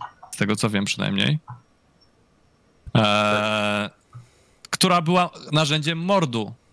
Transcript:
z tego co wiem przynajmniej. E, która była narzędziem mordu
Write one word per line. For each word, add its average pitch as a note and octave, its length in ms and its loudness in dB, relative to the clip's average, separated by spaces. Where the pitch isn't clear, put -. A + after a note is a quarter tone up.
z - 20 -12
tego G#2 200 0
co A2 140 0
wiem G#2 140 0
przynajmniej. G2+ 540 0
E, G#2 920 2
która F3+ 300 2
była F3 300 0
narzędziem D#3 460 0
mordu D3 560 0